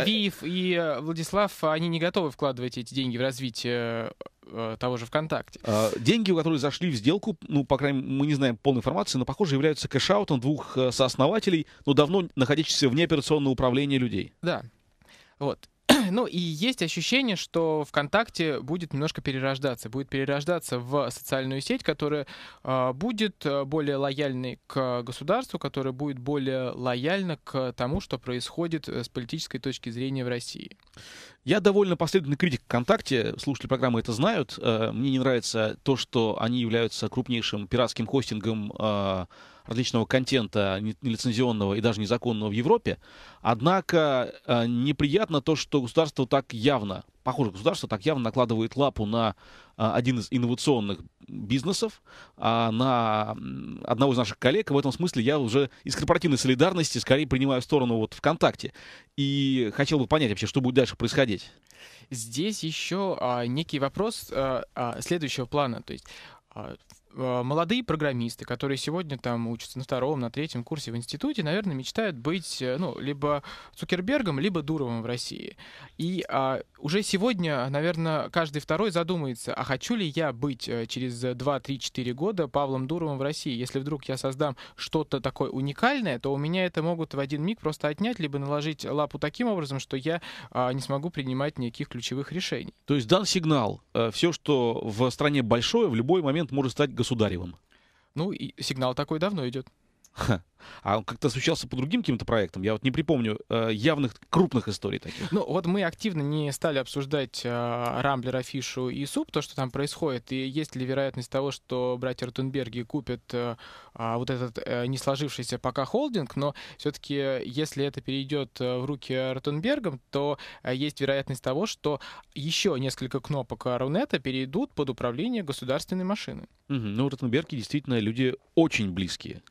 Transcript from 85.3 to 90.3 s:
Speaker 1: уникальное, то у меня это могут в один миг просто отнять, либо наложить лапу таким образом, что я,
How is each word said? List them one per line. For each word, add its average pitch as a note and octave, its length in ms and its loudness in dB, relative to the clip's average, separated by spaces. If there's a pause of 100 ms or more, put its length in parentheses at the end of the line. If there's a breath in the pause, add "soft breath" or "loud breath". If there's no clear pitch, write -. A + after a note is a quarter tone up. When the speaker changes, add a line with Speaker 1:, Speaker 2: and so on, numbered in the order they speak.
Speaker 1:
уникальное, D3 680 0
то C3+ 140 -2
у C#3 40 0
меня E3+ 300 0
это E3 160 -2
могут E3 320 -2
в C#3 60 -2
один D3 240 -2
миг A3 160 -2
просто D#3 260 -4
отнять, G#3 320 -2
либо C#3+ 220 -2
наложить D3 440 -2
лапу D3 360 -2
таким D3+ 260 -2
образом, D3+ 320 -2
что - 180 -6
я, D#3 240 -2 (300 loud breath)